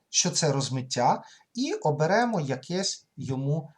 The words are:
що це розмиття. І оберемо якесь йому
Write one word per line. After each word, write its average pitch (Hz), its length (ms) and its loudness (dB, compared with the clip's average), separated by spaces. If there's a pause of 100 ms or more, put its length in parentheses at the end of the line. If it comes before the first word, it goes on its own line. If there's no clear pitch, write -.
що - 220 2
це 156 200 2
розмиття. 131 720 0 (300)
І 285 200 -2
оберемо 190 680 2
якесь 143 680 -4 (100)
йому 139 600 -2